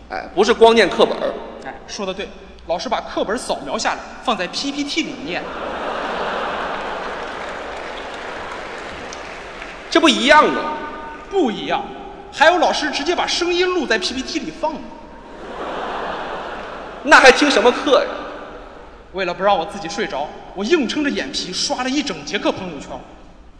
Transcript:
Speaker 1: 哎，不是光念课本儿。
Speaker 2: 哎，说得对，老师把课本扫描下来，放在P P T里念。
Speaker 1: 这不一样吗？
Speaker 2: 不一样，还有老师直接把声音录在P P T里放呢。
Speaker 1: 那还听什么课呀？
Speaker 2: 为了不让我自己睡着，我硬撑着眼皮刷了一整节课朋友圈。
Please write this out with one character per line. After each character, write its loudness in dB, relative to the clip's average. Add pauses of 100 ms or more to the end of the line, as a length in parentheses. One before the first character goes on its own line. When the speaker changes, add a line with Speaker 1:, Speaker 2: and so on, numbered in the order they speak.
(100)
Speaker 1:
哎， -6
不 6
是 6
光 10
念 8
课 6
本 -2
儿。 -2 (320)
Speaker 2:
哎， -10 (120)
说 -8
得 -4
对， -8 (380)
老 0
师 -6
把 0
课 -4
本 0
扫 -4
描 -4
下 0
来， -6 (240)
放 2
在 -2
P -4
P -4
T -2
里 -6 (100)
念。 -4 (4000)
Speaker 1:
这 6
不 8
一 4
样 10
吗？ -2 (560)
Speaker 2:
不 2
一 -4
样， 0 (500)
还 6
有 4
老 4
师 -2
直 -4
接 2
把 0
声 0
音 4
录 0
在 4
P -2
P -4
T -6
里 -6
放 0
呢。 -8 (2250)
Speaker 1:
那 10
还 12
听 4
什 6
么 8
课 4
呀？ -2 (1040)
Speaker 2:
为 -4
了 -2
不 -4
让 6
我 -2
自 -10
己 -8
睡 -2
着， -4 (260)
我 -4
硬 4
撑 -2
着 0
眼 -4
皮 -6
刷 -2
了 0
一 0
整 -6
节 -4
课 2
朋 -8
友 -10
圈。 -14 (680)